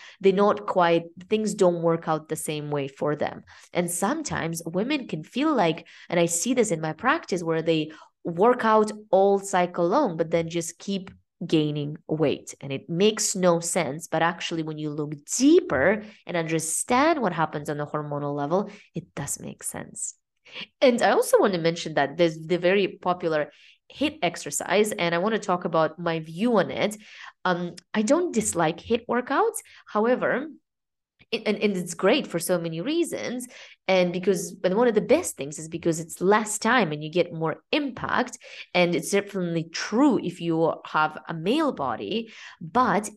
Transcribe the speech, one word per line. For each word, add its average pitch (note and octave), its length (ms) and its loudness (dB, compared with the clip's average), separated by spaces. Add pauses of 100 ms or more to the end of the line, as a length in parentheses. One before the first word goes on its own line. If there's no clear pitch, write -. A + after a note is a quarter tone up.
(220)
they're F#3+ 120 6
not G3+ 340 2
quite, E3+ 380 4 (240)
things G#3+ 240 0
don't F3 300 4
work E3 260 0
out D#3 200 -2
the D#3 80 -6
same D3 340 -6
way C#3+ 180 -2
for D3 260 -4
them. - 300 -6 (300)
And F3 160 0
sometimes E3+ 760 -4
women A3 420 -4
can D#3 180 -8
feel D4 300 -2
like, E3 320 0 (220)
and F3 100 0
I E3+ 60 4
see A#3 300 0
this A3 160 2
in D#3+ 100 -2
my D#3 140 -4
practice, B3 480 -2
where D#3+ 180 0
they D#3 320 0 (320)
work A3+ 400 2
out G#3+ 260 4 (200)
all G3 280 6
cycle F3+ 480 0
long, G#3 300 0
but E3 140 -2
then E3+ 180 0
just E3 300 -6
keep F#3+ 320 -6 (360)
gaining D3+ 520 0 (100)
weight. D3+ 540 -2
And C#3 100 -10
it - 160 -8
makes G#3 480 0
no F3 240 4
sense, D#3+ 480 -4
but D#3+ 140 0
actually E3+ 400 -2
when D#3 160 -8
you D3+ 100 -6
look D3 260 -6 (220)
deeper C#4 640 4 (240)
and - 80 -6
understand B3 880 0
what F#3 140 0
happens D#3 340 -2
on D3+ 80 -4
the D3 100 -4
hormonal D3 480 -4
level, E3+ 360 -2 (240)
it - 200 -10
does - 240 -6
make - 240 -14
sense. - 520 -12 (640)
And B3 220 6
I G3 80 6
also A4+ 280 4
want A#3 140 4
to F3 80 0
mention E3 340 -2
that C#3+ 220 0
there's E3 220 4
the D#3+ 180 0
very F3+ 320 2
popular E3+ 640 -2 (380)
hit D4+ 320 -4
exercise, F3+ 680 0
and E3+ 220 0
I E3+ 40 0
want G3+ 160 0
to G3+ 40 -2
talk F3+ 260 -2
about D#3+ 340 0
my E3+ 220 -2
view F#3 380 0
on D#3+ 120 2
it. G#3 240 -2 (520)
Um, F3 280 -2 (200)
I G#3+ 80 2
don't D4 320 2
dislike E3+ 460 0
hit A3+ 280 -4
workouts. C#4 520 0 (260)
However, A3 640 0 (800)
it, A3 160 -4
and, G#3 100 0
and G#3 180 0
it's E3+ 200 -4
great A3+ 320 2
for E3+ 120 -4
so F3+ 200 0
many E3 240 -6
reasons. B3 640 -4 (380)
And F3+ 260 4
because, F3+ 400 -2
but F#3 220 0
one A#3+ 140 4
of G#3+ 60 2
the G#3+ 60 4
best D#4 380 0
things D3 200 -10
is D#3+ 100 -12
because E3+ 320 -2
it's - 200 -12
less G#3 380 2
time A3 340 2
and D3+ 100 -8
you D#3 80 -8
get E3+ 220 0
more D#3+ 300 -4 (100)
impact. C4 640 -2 (380)
And F3 200 4
it's - 160 -4
definitely F3+ 540 -2
true A3+ 580 2
if E3+ 160 -6
you E3 360 0 (100)
have D#3 320 0 (100)
a E3 60 -8
male A3+ 400 0
body. C3+ 580 -6 (300)
But G#3 560 0